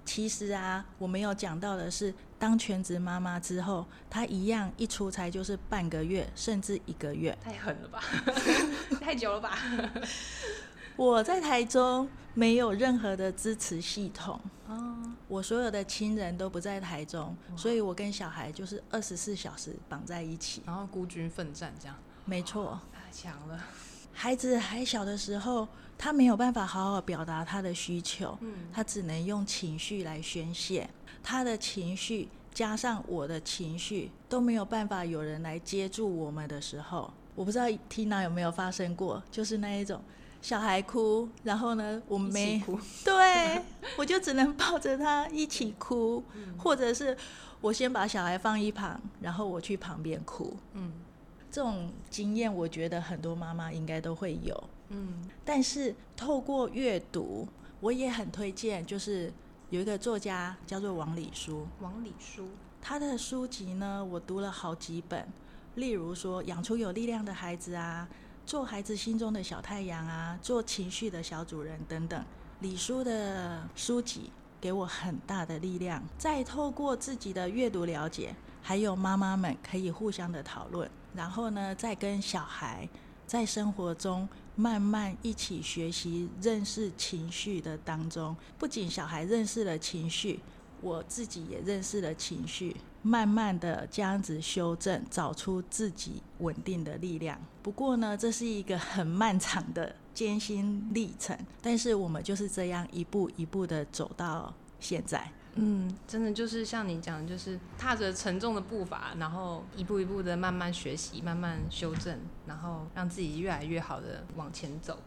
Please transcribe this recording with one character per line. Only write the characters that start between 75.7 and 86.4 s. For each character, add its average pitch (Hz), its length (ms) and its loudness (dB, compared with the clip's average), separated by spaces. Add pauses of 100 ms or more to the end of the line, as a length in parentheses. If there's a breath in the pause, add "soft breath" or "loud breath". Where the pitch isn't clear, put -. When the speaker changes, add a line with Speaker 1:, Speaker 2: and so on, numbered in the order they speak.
Speaker 1:
量， 175 220 -2 (160)
再 302 280 2
透 285 260 0
过 277 240 2
自 262 180 -4
己 202 200 -4
的 180 160 0
阅 233 200 4
读 185 140 0
了 160 240 -2
解， - 260 -4 (280 loud breath)
还 190 160 2
有 202 180 4
妈 190 220 4
妈 190 180 4
们 185 260 2
可 - 160 -4
以 185 140 0
互 214 200 -2
相 175 200 -4
的 156 120 -4
讨 - 240 -8
论， 175 220 -4 (260)
然 175 140 -4
后 226 220 -2
呢， 196 220 0
再 208 220 -2
跟 202 260 0
小 185 220 0
孩 - 440 -6 (380 loud breath)
在 233 200 2
生 208 260 2
活 175 240 0
中 190 320 0 (280 loud breath)
慢 214 260 4
慢 202 400 4
一 226 120 -2
起 160 280 -4
学 165 300 -2
习 170 380 -2 (120)